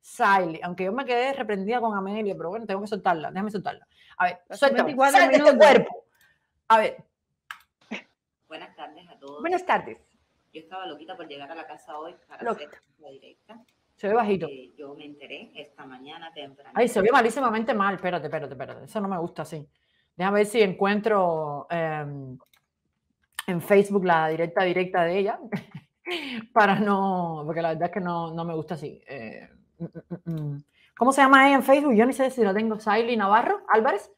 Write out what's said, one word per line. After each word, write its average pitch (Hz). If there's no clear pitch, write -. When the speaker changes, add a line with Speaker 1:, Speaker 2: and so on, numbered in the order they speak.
Speaker 1:
Siley, 190
aunque 180
yo 190
me 262
quedé 247
reprendida 214
con 226
Amelia, 202
pero 165
bueno, 226
tengo 196
que 208
soltarla, 180
déjame 190
soltarla. 165
A 185
ver, 180
Speaker 2:
Los 190
Speaker 1:
suéltame, 269
Speaker 2:
veinticuatro 277
Speaker 1:
suelta 277
este 294
Speaker 2:
minutos. 269
Speaker 1:
cuerpo. -
A 226
ver. 196
Speaker 3:
Buenas -
tardes 302
a -
todos. -
Speaker 1:
Buenas 359
tardes. 196
Speaker 3:
Yo 160
estaba 185
loquita 165
por 165
llegar 143
a 165
la 160
casa 151
hoy 165
para -
Speaker 1:
Loquita. 220
Speaker 3:
hacer -
la 147
directa. 135
Speaker 1:
Se 208
ve 202
bajito. 202
Speaker 3:
Eh, 131
yo 143
me 151
enteré 147
esta 147
mañana 143
tempranito. -
Speaker 1:
Ay, 233
se 220
ve 202
malísimamente 226
mal. 202
Espérate, 175
espérate, 151
espérate. 123
Eso 208
no 196
me 190
gusta 170
así. 151
Déjame 202
ver 208
si 220
encuentro, 185
em, 147
en 175
Facebook 202
la 160
directa 165
directa 180
de 175
ella. 208
<laughs> 254
Para 208
no, 190
porque 160
la 165
verdad 160
es 170
que 208
no, 170
no 165
me 170
gusta 160
así. 147
Eh, 110
mm, 170
mm, 170
mm, 160
mm. 143
¿Cómo 254
se 277
llama 269
ella 277
en 262
Facebook? 285
Yo 214
ni 262
sé 262
si 254
la 196
tengo. 220
Siley 226
Navarro 226
Álvarez. 240